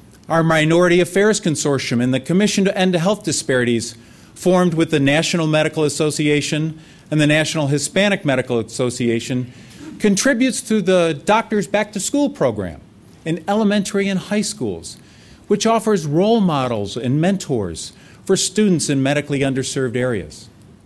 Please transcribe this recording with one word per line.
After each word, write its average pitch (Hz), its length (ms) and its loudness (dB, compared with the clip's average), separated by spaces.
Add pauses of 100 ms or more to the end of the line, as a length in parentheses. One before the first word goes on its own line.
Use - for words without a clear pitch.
(280)
Our 165 140 2
Minority 165 580 4
Affairs 202 400 2
Consortium 139 640 -2
and 127 100 0
the 131 60 0
Commission 196 460 0
to 196 120 0
End 185 200 2
Health 202 260 0
Disparities, 123 760 0 (380)
formed 180 400 2
with 160 160 0
the 151 100 2
National 156 460 2
Medical 156 380 0
Association 151 920 -2 (320)
and 151 100 2
the 147 60 4
National 151 420 2
Hispanic 190 560 0
Medical 127 340 0
Association, 120 920 -2 (480)
contributes 240 600 2
to 214 200 0
the 170 420 2
Doctors 214 420 0
Back 208 260 -2
to 196 80 -8
School 285 280 0
program 98 540 -4 (420)
in 165 240 -4
elementary 202 600 0
and 190 100 -2
high 208 240 -2
schools, 95 560 -8 (480)
which 208 200 0
offers 220 400 0
role 202 340 2
models 127 580 0
and 131 220 0
mentors 131 720 -2 (300)
for 190 120 2
students 185 540 0
in 139 120 0
medically 143 380 -2
underserved 131 560 -2
areas. 117 540 -4 (360)